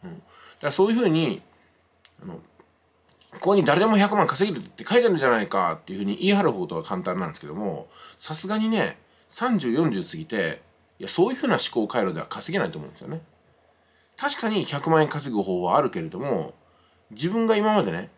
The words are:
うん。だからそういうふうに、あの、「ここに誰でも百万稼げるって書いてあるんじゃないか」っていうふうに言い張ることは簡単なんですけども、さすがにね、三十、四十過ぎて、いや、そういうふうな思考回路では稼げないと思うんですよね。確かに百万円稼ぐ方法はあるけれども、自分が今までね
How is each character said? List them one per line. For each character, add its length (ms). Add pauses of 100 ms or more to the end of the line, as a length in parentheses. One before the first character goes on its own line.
う 40
ん。 40
だ 60
か 60 (380)
ら 100
そ 160
う 40
い 20
う 60
ふ 40
う 60
に、 320 (800)
あ 40
の、 140 (920)
「こ 60
こ 160
に 80
誰 160
で 60
も 120
百 180
万 120
稼 240
げ 60
る 60
っ 60
て 140
書 140
い 40
て 40
あ 40
る 40
ん 40
じ 80
ゃ 40
な 120
い 60
か」 340
っ 40
て 80
い 20
う 40
ふ 20
う 40
に 120
言 120
い 40
張 100
る 100
こ 140
と 80
は 80
簡 200
単 160
な 80
ん 20
で 60
す 60
け 60
ど 80
も、 320 (300)
さ 180
す 120
が 100
に 120
ね、 280 (320)
三 280
十、 140
四 200
十 120
過 140
ぎ 80
て、 360 (380)
い 40
や、 60
そ 180
う 40
い 20
う 20
ふ 100
う 20
な 80
思 160
考 160
回 180
路 80
で 60
は 80
稼 240
げ 80
な 60
い 60
と 60
思 100
う 20
ん 40
で 40
す 40
よ 60
ね。 140 (960)
確 240
か 80
に 160
百 240
万 120
円 60
稼 260
ぐ 80
方 180
法 40
は 140
あ 40
る 80
け 120
れ 80
ど 100
も、 340 (580)
自 180
分 160
が 100
今 180
ま 100
で 80
ね 260